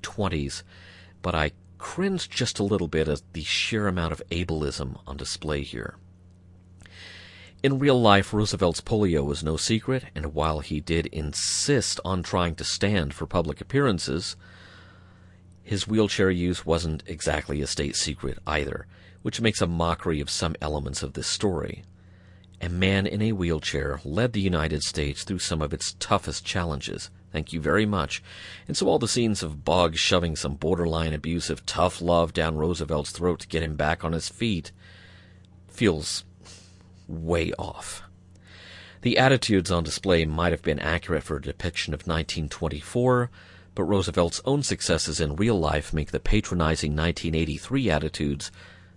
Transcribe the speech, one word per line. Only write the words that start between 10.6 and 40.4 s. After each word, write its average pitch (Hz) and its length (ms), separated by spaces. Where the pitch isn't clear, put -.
he 76 220
did 82 240
insist - 1000
on 90 180
trying 87 340
to - 80
stand 98 500
for - 100
public 78 380
appearances, 95 760
his 101 260
wheelchair 107 400
use 87 380
wasn't 80 400
exactly 76 560
a 67 40
state - 300
secret - 400
either, 73 400
which - 180
makes 110 220
a 92 40
mockery 82 540
of 69 80
some - 320
elements 73 420
of 69 120
this - 120
story. - 580
A 87 120
man 95 360
in 101 140
a 110 120
wheelchair 73 720
led 107 300
the 107 80
United 80 420
States 71 420
through 92 160
some 80 200
of 76 140
its - 240
toughest - 440
challenges. 78 680
Thank 80 220
you 82 80
very 80 240
much. 95 380
And - 80
so - 140
all 156 100
the 117 80
scenes 113 360
of 76 200
Boggs 82 380
shoving 85 360
some 71 180
borderline 82 580
abusive 80 540
tough 87 340
love 85 320
down 80 240
Roosevelt's 78 540
throat 87 300
to - 60
get 80 160
him 78 140
back 76 280
on 82 100
his 80 160
feet 101 420
feels 82 560
way 82 520
off. - 440
The 123 160
attitudes 110 520
on 85 140
display 82 400
might 82 280